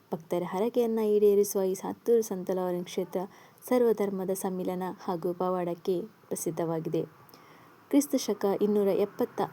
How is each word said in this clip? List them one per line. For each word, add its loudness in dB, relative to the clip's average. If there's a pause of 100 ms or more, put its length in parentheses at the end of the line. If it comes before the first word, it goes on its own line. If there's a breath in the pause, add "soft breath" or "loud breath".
(140 loud breath)
ಭಕ್ತರ -4
ಹರಕೆಯನ್ನ 0
ಈಡೇರಿಸುವ 4
ಈ 0
ಹತ್ತೂರು 2
ಸಂತ -4
ಲಾರೆನ್ಸ್ -2
ಕ್ಷೇತ್ರ -4 (500 loud breath)
ಸರ್ವಧರ್ಮದ 2
ಸಮ್ಮಿಲನ -4 (180)
ಹಾಗೂ -2
ಪವಾಡಕ್ಕೆ -2
ಪ್ರಸಿದ್ಧವಾಗಿದೆ. -4 (720 loud breath)
ಕ್ರಿಸ್ತ 2
ಶಕ -2 (180)
ಇನ್ನೂರ 4
ಎಪ್ಪತ್ತ 0 (120)